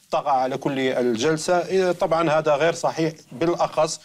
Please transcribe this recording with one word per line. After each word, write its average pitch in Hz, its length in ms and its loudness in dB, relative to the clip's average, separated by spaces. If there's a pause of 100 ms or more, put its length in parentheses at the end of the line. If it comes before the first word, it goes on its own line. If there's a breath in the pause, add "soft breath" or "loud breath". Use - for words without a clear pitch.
(100)
طغى 147 200 -2
على 131 260 0
كل 135 220 -4
الجلسة؟" 131 880 0
إيه، 185 260 2
طبعًا 170 380 0
هذا 156 240 2
غير 160 180 2
صحيح، 156 400 -2 (200)
بالأخص 160 720 0